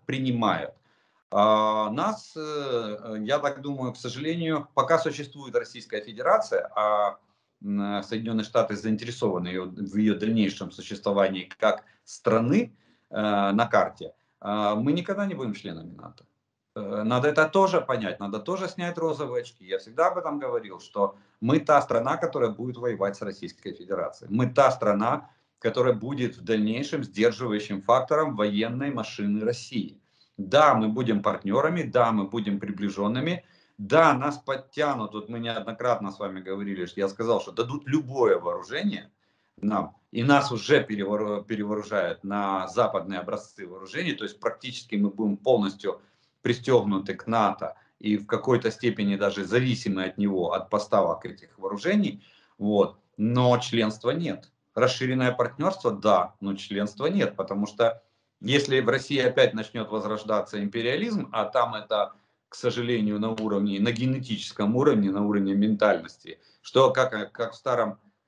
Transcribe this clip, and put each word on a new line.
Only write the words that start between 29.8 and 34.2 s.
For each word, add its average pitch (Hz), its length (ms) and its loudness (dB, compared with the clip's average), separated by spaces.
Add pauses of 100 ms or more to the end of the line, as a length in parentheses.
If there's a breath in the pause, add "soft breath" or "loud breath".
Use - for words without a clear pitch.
Да, 131 360 6
мы 110 140 2
будем 110 340 0
партнёрами, 135 600 0
да, 117 300 2
мы 104 180 2
будем 104 300 -2
приближёнными, 104 840 -2 (320 soft breath)
да, 143 380 6
нас 147 240 -2